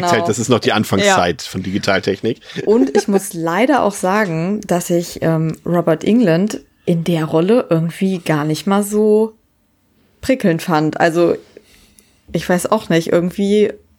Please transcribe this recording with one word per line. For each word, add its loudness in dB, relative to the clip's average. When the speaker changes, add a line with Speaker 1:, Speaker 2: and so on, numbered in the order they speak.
Speaker 1:
Genau. 0
Speaker 2:
halt, 0
das -2
ist -4
noch 4
die 0
Anfangszeit 2
Speaker 1:
Ja. -12
Speaker 2:
von -8
Digitaltechnik. -2
Speaker 1:
Und 2
ich 2
muss -2
leider 0
auch 0
sagen, -2
dass -2
ich, -2
ähm, 0
Robert 0
Englund 2
in 0
der 0
Rolle 2
irgendwie -2
gar -2
nicht -4
mal 2
so 2
prickelnd 0
fand. -2
Also, 2
ich -4
weiß 0
auch -2
nicht, 0
irgendwie 2